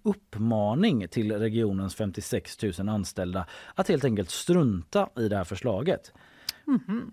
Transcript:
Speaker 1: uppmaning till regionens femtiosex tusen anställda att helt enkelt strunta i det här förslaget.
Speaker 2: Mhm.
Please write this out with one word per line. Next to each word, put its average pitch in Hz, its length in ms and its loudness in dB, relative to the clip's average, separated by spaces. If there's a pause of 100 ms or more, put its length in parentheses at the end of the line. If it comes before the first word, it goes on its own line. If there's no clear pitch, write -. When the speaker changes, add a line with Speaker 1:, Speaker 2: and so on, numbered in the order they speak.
Speaker 1:
uppmaning 113 1040 2
till 107 240 0
regionens 104 640 0
femtiosex 101 640 -4
tusen 98 320 -2
anställda 92 560 -2 (300)
att 190 120 0
helt 147 180 2
enkelt 101 240 0
strunta 107 880 2
i 113 100 2
det 101 100 2
här 95 60 0
förslaget. 113 720 -2 (520)
Speaker 2:
Mhm. 240 480 0